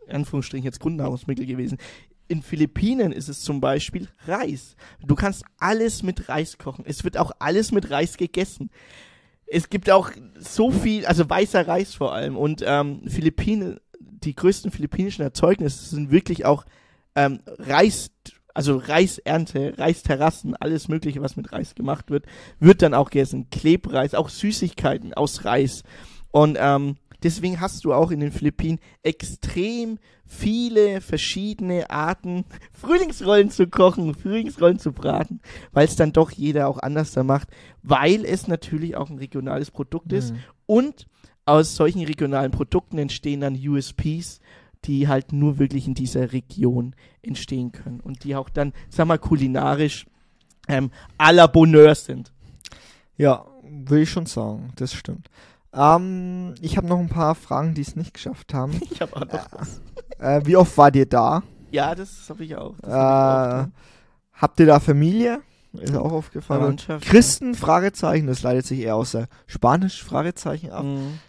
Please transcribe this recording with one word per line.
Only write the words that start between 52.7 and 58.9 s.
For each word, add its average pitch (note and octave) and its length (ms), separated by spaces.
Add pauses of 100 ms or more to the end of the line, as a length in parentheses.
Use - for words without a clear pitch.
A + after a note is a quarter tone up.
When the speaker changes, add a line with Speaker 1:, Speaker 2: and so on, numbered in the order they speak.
Speaker 2:
Ja, C#3 300 (180)
will C#3+ 380
ich D#3+ 80
schon E3 160
sagen, A2+ 500
das B2+ 160
stimmt. - 380 (440)
Ähm, F3+ 840
ich - 160
hab F#3+ 80
noch F3+ 140
ein F3 100
paar D#3+ 260
Fragen, D#3 400
die D3+ 80
es - 140
nicht D#3+ 180
geschafft - 400
haben. C#3 320
Speaker 1:
<laughs> - 40